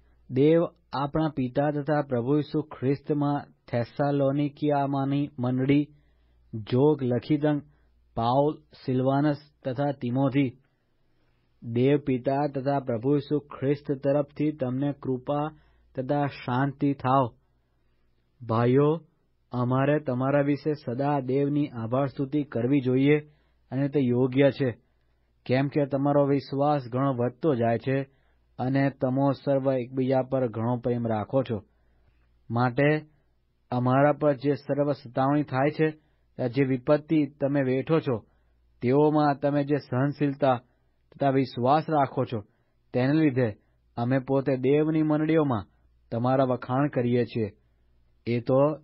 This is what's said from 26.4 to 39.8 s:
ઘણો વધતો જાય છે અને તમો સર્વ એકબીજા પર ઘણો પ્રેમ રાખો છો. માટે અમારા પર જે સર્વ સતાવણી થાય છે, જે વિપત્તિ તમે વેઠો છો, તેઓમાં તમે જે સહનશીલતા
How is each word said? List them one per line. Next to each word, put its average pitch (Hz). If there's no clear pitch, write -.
ઘણો 131
વધતો 123
જાય 117
છે 135
અને 135
તમો 135
સર્વ 135
એકબીજા 131
પર 127
ઘણો 113
પ્રેમ 120
રાખો 110
છો. 113
માટે 139
અમારા 127
પર 143
જે 135
સર્વ 143
સતાવણી 135
થાય 139
છે, 156
જે 135
વિપત્તિ 147
તમે 143
વેઠો 131
છો, 120
તેઓમાં 147
તમે 143
જે 143
સહનશીલતા 135